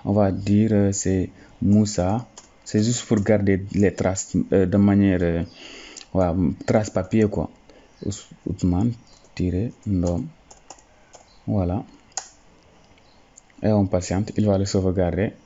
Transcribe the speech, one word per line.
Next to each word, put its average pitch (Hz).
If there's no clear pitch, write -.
On -
va 101
dire, 104
euh, 101
c'est 95
Moussa. 104
C'est 107
juste 120
pour 107
garder 101
les 98
traces, 95
euh, 95
de 92
manière, 101
euh, 85
voilà, 90
trace 107
papier, 104
quoi. 82
Ous-, -
Ousmane 92
tiré 90
Ndom. 87
Voilà. 98
Et 107
on 104
patiente, 92
il 107
va 101
le 98
sauvegarder. 92